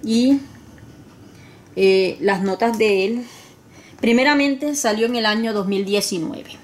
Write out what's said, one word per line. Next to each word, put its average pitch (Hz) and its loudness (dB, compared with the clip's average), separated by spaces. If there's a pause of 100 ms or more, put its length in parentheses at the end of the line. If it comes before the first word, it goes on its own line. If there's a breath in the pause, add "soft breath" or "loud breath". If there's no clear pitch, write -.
Y, 240 2 (1400 loud breath)
eh, 190 2
las 185 0
notas 214 -2
de 202 2
él, 233 -4 (760 loud breath)
primeramente 277 2
salió 226 0
en 247 -2
el 226 -2
año 220 0
dos 202 -2
mil 196 -2
diecinueve. 196 -4 (120)